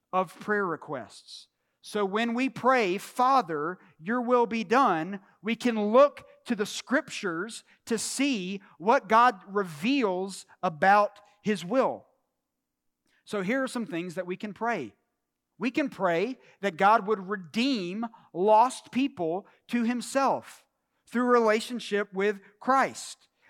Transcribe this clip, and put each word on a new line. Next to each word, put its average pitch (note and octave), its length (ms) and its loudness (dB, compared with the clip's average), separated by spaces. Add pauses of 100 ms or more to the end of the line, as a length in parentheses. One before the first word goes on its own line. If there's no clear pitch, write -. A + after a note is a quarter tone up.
(120)
of F#3 280 -2
prayer G#3 260 0
requests. - 800 -10 (340)
So G#3 240 -2
when A3+ 300 -2
we B3+ 160 0
pray, A3+ 480 2
"Father, F#3 800 0 (200)
your A3 220 -4
will A#3+ 260 2
be A3 180 -4
done," G3 560 2 (200)
we A3+ 140 -4
can A3 380 0
look C#4 340 4 (200)
to A#3 100 -2
the G3 100 -4
Scriptures G#3+ 1000 -6 (220)
to A3+ 100 -2
see G3+ 640 -4 (180)
what G#3+ 300 2
God A3+ 380 4
reveals G3 1000 -2 (180)
about F#3+ 580 4 (200)
his G3 240 -2
will. F3 420 0 (1200)
So G#3 180 -6
here B3 200 -2
are B3+ 60 -4
some A#3 180 -6
things E3+ 300 -8
that F3+ 100 -6
we F#3 100 -8
can G#3 160 -12
pray. F#3+ 420 -6 (640)
We A#3 140 -4
can D4 180 -2
pray F#3+ 500 -2 (220)
that G3 160 -4
God G3+ 300 4
would G3 220 -2
redeem G#3 800 -4 (260)
lost G#3+ 600 2
people G3 540 -4 (220)
to A#3 160 -2
himself A#3 800 -2 (420)
through A#3+ 180 -2
relationship A3 880 2
with G3+ 280 -2 (200)
Christ. A#3+ 680 -2 (220)